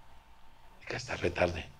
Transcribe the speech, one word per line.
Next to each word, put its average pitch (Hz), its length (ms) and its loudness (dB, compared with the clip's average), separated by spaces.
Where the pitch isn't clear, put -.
"Es - 60 -8
que - 80 0
está - 200 -2
re 87 140 4
tarde. 85 400 4